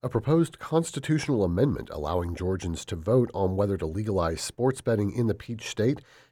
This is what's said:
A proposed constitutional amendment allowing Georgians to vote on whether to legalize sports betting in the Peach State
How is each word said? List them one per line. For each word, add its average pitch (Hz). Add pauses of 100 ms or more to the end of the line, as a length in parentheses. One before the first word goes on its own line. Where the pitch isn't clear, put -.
A 131
proposed 156
constitutional 151
amendment 90
allowing 85
Georgians 92
to 92
vote 110
on 95
whether 98
to 82
legalize 87
sports 131
betting 104
in 117
the 104
Peach 110
State 123 (300)